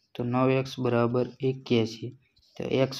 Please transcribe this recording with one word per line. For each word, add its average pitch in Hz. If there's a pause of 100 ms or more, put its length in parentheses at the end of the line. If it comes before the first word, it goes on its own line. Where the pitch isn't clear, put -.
(100)
તો -
નવ 127
એક્સ 135
બરાબર 120 (220)
એક્યાસી, 120 (460)
તો - (180)
એક્સ 131